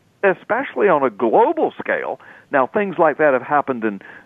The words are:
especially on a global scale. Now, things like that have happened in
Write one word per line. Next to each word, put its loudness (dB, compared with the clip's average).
especially -2
on 2
a 0
global 2
scale. -6
Now, 2
things -4
like 2
that 2
have -2
happened -2
in -4